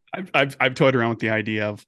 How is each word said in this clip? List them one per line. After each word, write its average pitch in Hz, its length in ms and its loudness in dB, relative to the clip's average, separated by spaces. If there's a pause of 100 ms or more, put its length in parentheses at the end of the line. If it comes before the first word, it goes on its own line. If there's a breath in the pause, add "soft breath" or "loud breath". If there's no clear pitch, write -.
(140)
I've, - 200 -10
I've, 139 260 2
I've 131 160 0
toyed 135 200 4
around 117 160 2
with 110 80 -6
the 110 100 -2
idea 107 380 -2
of, 104 200 -8